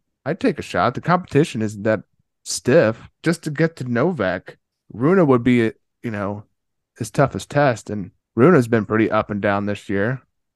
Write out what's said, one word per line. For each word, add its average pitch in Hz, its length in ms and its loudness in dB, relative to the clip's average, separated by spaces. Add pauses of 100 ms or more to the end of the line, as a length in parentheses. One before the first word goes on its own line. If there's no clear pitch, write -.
(260)
I'd 160 140 -4
take 247 200 0
a - 40 -10
shot. 98 300 0
The 117 80 -10
competition 156 600 0
isn't 104 220 -6
that 110 180 0 (420)
stiff. - 680 0 (140)
Just 170 200 -2
to 160 80 -8
get 165 260 -2
to 135 80 -10
Novak, 117 720 -4 (360)
Rune 165 340 2
would 123 160 4
be, 120 280 2 (320)
you 117 80 -6
know, 104 320 -6 (540)
his - 140 -8
toughest - 380 -2
test. 143 400 -2
And 101 220 -8 (240)
Rune's 135 340 6
been 113 160 2
pretty 110 260 0
up 107 180 0
and 104 120 -4
down 101 240 0
this 101 240 -6
year. 107 320 -2 (340)